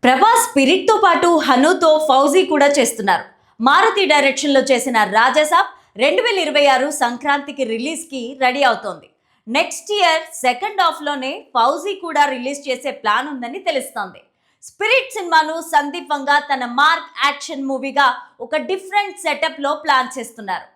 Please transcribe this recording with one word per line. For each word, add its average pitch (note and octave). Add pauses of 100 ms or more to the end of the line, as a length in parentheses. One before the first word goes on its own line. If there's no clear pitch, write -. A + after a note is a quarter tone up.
ప్రభాస్ G4+
స్పిరిట్తో F4 (100)
పాటు F4 (180)
హనుతో D#4 (180)
ఫౌజీ C#4+ (100)
కూడా C#4+ (120)
చేస్తున్నారు. G3+ (340)
మారుతి F#4+
డైరెక్షన్‌లో C#4
చేసిన B3+ (120)
రాజాసాబ్ D4+ (280)
రెండు D4+
వేల A4+
ఇరవై D4
ఆరు C4+
సంక్రాంతికి C#4+
రిలీజ్‌కి B3+ (160)
రెడీ C4
అవుతోంది. G#3+ (400)
నెక్స్ట్ C#4+
ఇయర్ E4+ (140)
సెకండ్ F#4+
హాఫ్‌లోనే D4 (180)
ఫౌజీ D4+
కూడా D#4+
రిలీజ్ C4+
చేసే B3+
ప్లాన్ A3
ఉందని C4+
తెలుస్తోంది. B3 (420)
స్పిరిట్ -
సినిమాను E4 (100)
సందీప్ D#4
వంగ C#4+ (100)
తన C4+
మార్క్ D4
యాక్షన్ C#4
మూవీగా C4+ (320)
ఒక B3
డిఫరెంట్ F#4+
సెటప్‌లో D4+
ప్లాన్ C#4
చేస్తున్నారు. G#3 (100)